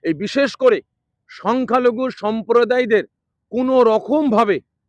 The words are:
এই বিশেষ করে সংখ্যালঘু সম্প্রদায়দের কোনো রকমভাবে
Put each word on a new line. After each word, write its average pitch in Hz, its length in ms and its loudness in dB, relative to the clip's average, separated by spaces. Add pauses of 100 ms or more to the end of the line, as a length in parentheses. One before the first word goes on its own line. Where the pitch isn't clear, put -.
এই 160 120 -4
বিশেষ 196 420 -4
করে 233 240 2 (480)
সংখ্যালঘু 247 800 -2
সম্প্রদায়দের 226 920 0 (460)
কোনো 254 340 2
রকমভাবে 226 760 0 (280)